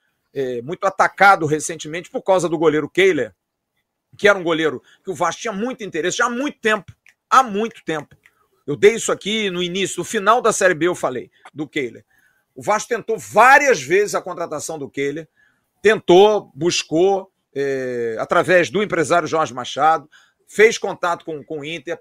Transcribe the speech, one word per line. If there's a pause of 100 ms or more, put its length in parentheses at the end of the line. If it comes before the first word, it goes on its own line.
(340)
é,
muito
atacado
recentemente
por
causa
do
goleiro
Kehler, (840)
que
era
um
goleiro (220)
que
o
Vasco
tinha
muito
interesse,
já
há
muito
tempo, (380)
há
muito
tempo. (500)
Eu
dei
isso
aqui
no
início,
no
final
da
Série
B
eu
falei (220)
do
Kehler. (500)
O
Vasco
tentou
várias
vezes
a
contratação
do
Kehler, (560)
tentou,
buscou, (220)
é,
através
do
empresário
Jorge
Machado, (380)
fez
contato
com,
com
o
Inter,